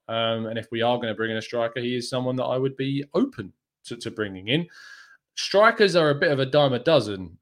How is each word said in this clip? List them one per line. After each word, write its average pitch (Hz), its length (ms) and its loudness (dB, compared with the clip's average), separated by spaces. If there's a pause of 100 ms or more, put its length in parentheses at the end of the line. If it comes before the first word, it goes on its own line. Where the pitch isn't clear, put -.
Um, 113 380 -2
and 113 120 -6
if 110 140 -8
we 117 100 -2
are 120 160 2
gonna 113 180 -4
bring 113 160 -2
in 110 60 -4
a 110 40 -4
striker, 117 400 -4
he 123 160 -2
is 120 120 -6
someone 127 280 -2
that 127 80 -2
I 127 120 -2
would 135 200 -2
be 139 260 -4 (100)
open 170 380 -2 (340)
to, 120 120 -10
to - 120 -10
bringing 98 380 -6
in. 160 200 0 (680)
Strikers 214 600 4
are 156 160 6
a 143 40 2
bit 156 160 2
of 135 80 2
a 135 60 2
dime 139 280 4
a 120 60 0
dozen, 104 640 0